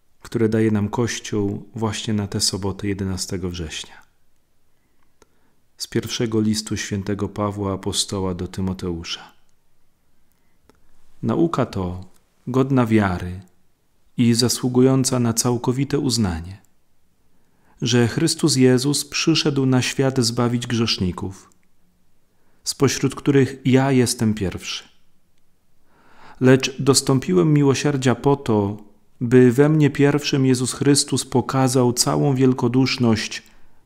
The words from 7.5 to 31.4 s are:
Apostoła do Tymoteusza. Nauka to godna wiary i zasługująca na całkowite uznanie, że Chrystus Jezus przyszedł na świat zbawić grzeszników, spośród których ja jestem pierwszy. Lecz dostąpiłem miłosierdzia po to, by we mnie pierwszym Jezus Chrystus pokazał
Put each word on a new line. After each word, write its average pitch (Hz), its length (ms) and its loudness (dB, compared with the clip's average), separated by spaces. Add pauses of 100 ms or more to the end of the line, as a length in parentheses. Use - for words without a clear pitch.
Apostoła 95 600 -4
do 90 140 -8
Tymoteusza. 92 840 -8 (1900)
Nauka 139 420 0
to 92 400 -6 (420)
godna 131 380 0
wiary 92 560 0 (760)
i 117 160 4
zasługująca 127 840 2
na 117 140 0
całkowite 127 680 -2
uznanie, 98 640 -4 (1200)
że 120 240 2
Chrystus 151 480 0
Jezus 127 500 2
przyszedł 147 600 0
na 127 160 2
świat 131 380 -2
zbawić 120 480 -2
grzeszników, 101 840 -4 (1120)
spośród - 520 -2
których 139 500 2
ja 131 260 4
jestem 117 420 2
pierwszy. - 500 -8 (1600)
Lecz 131 400 4
dostąpiłem 139 720 2
miłosierdzia 135 600 2
po 139 200 0
to, 107 420 -2 (440)
by 127 300 6
we 143 180 4
mnie 151 200 4
pierwszym 143 560 0
Jezus 127 280 0
Chrystus 135 520 0
pokazał 127 680 2